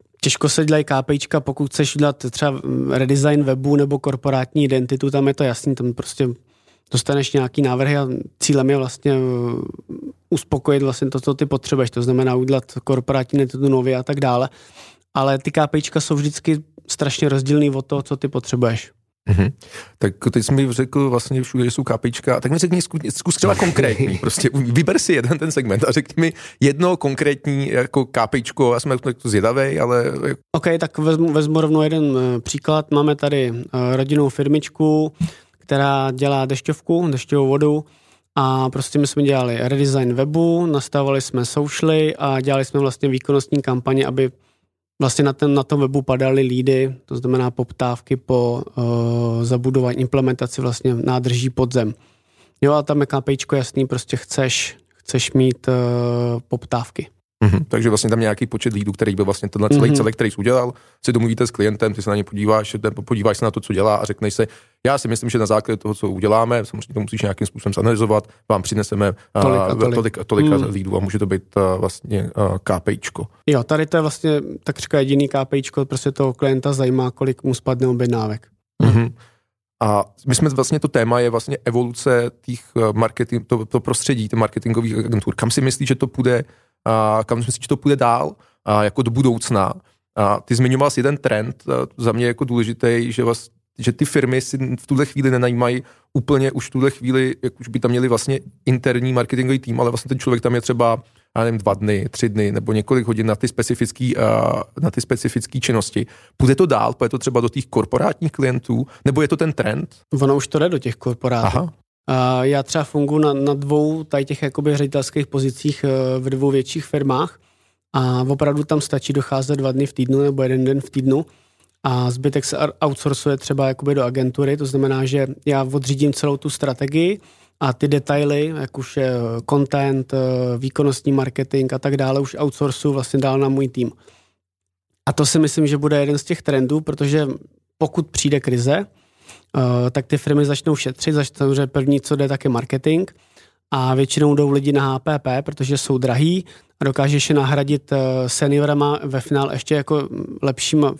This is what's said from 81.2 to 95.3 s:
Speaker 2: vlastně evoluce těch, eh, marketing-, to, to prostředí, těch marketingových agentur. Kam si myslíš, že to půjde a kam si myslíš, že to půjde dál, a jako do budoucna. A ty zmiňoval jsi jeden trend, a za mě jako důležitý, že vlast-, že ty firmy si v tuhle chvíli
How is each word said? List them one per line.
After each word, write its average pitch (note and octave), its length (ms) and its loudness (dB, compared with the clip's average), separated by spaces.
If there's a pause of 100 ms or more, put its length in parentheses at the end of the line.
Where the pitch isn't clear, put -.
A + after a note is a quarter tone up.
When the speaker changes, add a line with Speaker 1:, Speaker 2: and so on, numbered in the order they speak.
Speaker 2:
vlastně A#2 360 -4
evoluce A#2+ 640 0 (100)
těch, A#2+ 200 -10 (160)
eh, - 20 0 (140)
marketing-, A2+ 540 -2
to, A2 180 0
to B2 140 -2
prostředí, A#2+ 480 -2
těch A2+ 120 -2
marketingových A2+ 580 -2
agentur. A2 380 -2
Kam A#2 160 0
si D3 100 0
myslíš, C3 280 -2
že - 60 4
to C3+ 120 -2
půjde B2 360 0 (420)
a A2 400 2
kam A#2+ 180 -2
si - 40 -4
myslíš, - 160 -6
že - 40 -14
to C#3 100 0
půjde C#3+ 180 2
dál, B2+ 400 0 (300)
a G#2+ 180 2
jako G#2 180 0
do A#2+ 100 2
budoucna. A#2 600 0 (420)
A G#2 260 2
ty - 140 -2
zmiňoval C3 340 4
jsi C3+ 100 -4
jeden C#3 180 0
trend, A2 520 -2
a B2+ 180 -2 (100)
za A#2 140 0
mě A#2 140 0
jako A#2+ 200 -2
důležitý, A#2+ 680 0
že B2 120 -2
vlast-, - 280 -2 (280)
že A#2+ 120 0
ty - 140 0
firmy C3 360 0
si C3+ 160 -8 (220)
v - 80 -20
tuhle C#3+ 180 2
chvíli C3+ 260 0